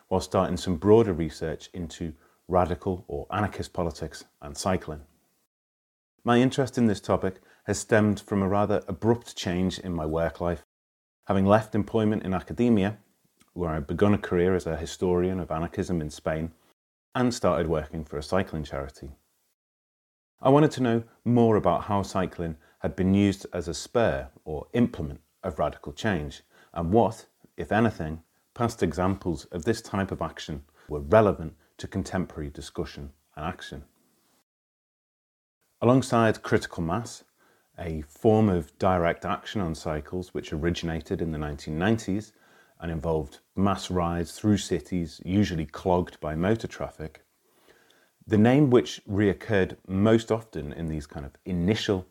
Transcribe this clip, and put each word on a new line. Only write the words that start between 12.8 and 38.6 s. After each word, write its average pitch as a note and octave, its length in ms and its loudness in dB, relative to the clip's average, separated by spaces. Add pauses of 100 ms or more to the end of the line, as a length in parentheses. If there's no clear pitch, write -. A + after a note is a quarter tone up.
where F2 160 -4
I'd D#2 180 -4
begun G#2 260 4
a G2 40 4
career F#2 360 2
as F2 140 -2
a D#2+ 80 -4
historian F2+ 640 -2
of D#2 100 -6
anarchism E2+ 520 -4
in D2+ 80 -6
Spain, D#2+ 420 -6 (640)
and B2 180 0
started F2 340 0
working D#2 360 -4
for C#2+ 140 -10
a D2+ 60 -6
cycling F#2 420 -2
charity. C#2+ 460 -12 (1300)
I - 80 4
wanted D3 220 6
to B2+ 120 -4
know A#2 200 2 (200)
more A#2 320 6
about F2+ 280 4
how G2+ 200 0
cycling F2 540 -4 (220)
had - 180 -4
been F#2+ 160 2
used G2 400 4
as E2+ 160 -6
a D#2+ 40 -6
spur D#2 540 0 (160)
or - 300 -8
implement D#2+ 480 -2 (200)
of F#2 160 -6
radical - 360 -4
change, D#2 480 -4 (320)
and E2+ 180 -4
what, A2 360 2 (280)
if - 160 -8
anything, G2 520 0 (300)
past A#2 300 -4
examples F2+ 600 -2
of E2+ 180 -10
this A2+ 180 -2
type G2 300 -4
of F2 100 -6
action D#2 420 -10 (260)
were D2+ 100 -6
relevant E2+ 540 2 (240)
to F#2 100 -12
contemporary F2 640 -6
discussion D2 600 -12 (240)
and D2+ 80 -10
action. D2+ 400 -10 (2000)
Alongside A#2 640 4
critical - 400 -2
mass, G#2 400 -6 (560)
a E2 280 -8
form A2 420 4
of F2 280 -2